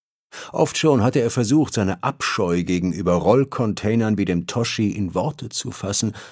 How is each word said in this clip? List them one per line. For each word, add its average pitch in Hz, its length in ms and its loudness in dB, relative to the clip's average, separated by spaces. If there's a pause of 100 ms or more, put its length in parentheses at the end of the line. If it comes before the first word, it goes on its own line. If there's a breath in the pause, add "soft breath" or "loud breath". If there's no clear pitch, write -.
(520 loud breath)
Oft - 260 0
schon 139 240 4
hatte 127 180 2
er 113 100 0
versucht, 131 440 2
seine 95 280 0
Abscheu 87 600 0
gegenüber 90 500 0
Rollcontainern 107 1040 2
wie 98 80 0
dem 87 220 0
Toshi 113 440 -2
in 92 240 -4
Worte 117 360 -4
zu - 200 -8
fassen, 101 440 -4 (180 loud breath)